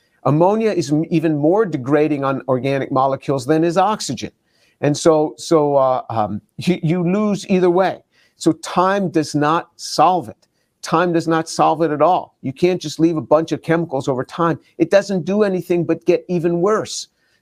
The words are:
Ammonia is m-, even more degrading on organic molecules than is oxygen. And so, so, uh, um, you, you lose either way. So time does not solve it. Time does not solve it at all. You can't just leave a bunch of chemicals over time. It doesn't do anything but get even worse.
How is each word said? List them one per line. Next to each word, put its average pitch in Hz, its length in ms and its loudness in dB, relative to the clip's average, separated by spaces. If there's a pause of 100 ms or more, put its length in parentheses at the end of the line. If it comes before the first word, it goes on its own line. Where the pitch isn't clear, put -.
(260)
Ammonia 196 460 2
is 147 200 -4
m-, 156 180 0
even 160 280 0
more 175 280 2
degrading 147 600 0
on 135 240 -2
organic 135 420 -2
molecules 135 540 -2
than 156 180 2
is 170 140 0
oxygen. 190 540 -2 (500)
And 143 160 0
so, 156 400 2
so, 147 400 2
uh, 131 320 2
um, 104 320 -2 (160)
you, 180 260 0
you 170 260 0
lose 208 400 -2
either 185 200 4
way. 175 340 0 (320)
So - 160 2
time 185 580 0
does 151 240 -2
not 151 440 0
solve 160 500 0
it. - 200 -18 (340)
Time 170 320 0
does 160 160 0
not 160 180 0
solve 160 340 0
it 156 100 0
at 147 100 -2
all. 165 400 0
You 135 100 -6
can't 175 300 0
just 151 180 -8
leave 165 160 2
a 156 60 -4
bunch 160 320 2
of 135 80 -4
chemicals 160 480 -2
over 127 160 -4
time. 165 340 -2 (180)
It 165 140 -2
doesn't 196 320 0
do 202 200 0
anything 175 420 -2
but 160 200 -4
get 175 220 0
even 175 320 -2
worse. 190 480 -4 (340)